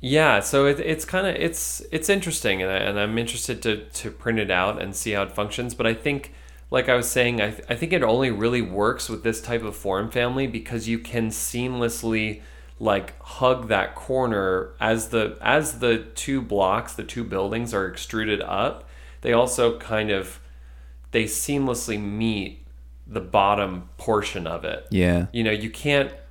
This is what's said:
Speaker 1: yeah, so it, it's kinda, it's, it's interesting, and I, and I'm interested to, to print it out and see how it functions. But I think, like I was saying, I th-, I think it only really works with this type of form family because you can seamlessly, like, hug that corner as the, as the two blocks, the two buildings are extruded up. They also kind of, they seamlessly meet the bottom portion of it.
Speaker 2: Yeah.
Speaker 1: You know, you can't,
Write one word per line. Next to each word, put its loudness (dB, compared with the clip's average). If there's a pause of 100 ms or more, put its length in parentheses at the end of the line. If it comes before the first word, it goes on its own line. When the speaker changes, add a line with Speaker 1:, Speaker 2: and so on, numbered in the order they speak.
Speaker 1:
yeah, 4
so 4
it, 4
it's -2
kinda, 0
it's, -4 (100)
it's -2
interesting, 2
and 0
I, 2
and 0
I'm 0
interested -4
to, 2
to -10
print -2
it 0
out 2
and -6
see -4
how 2
it -10
functions. -4
But 0
I 4
think, -4 (380)
like 2
I 6
was 2
saying, 2
I 0
th-, -12
I 0
think -2
it 4
only 4
really 2
works 0
with -6
this 0
type -2
of -6
form -2
family 0
because -6
you 0
can -2 (460)
seamlessly, 0 (380)
like, 0
hug 2
that 2
corner 2 (100)
as 2
the, 0
as 2
the 4 (160)
two -2
blocks, 2
the -8
two -6
buildings -2
are 0
extruded -2
up. -2 (320)
They 2
also 4
kind -2
of, -2 (720)
they 4
seamlessly -2
meet -2 (420)
the -6
bottom 2 (100)
portion 0
of -6
it. -6
Speaker 2:
Yeah. 4
Speaker 1:
You -2
know, 2
you -2
can't, 2 (180)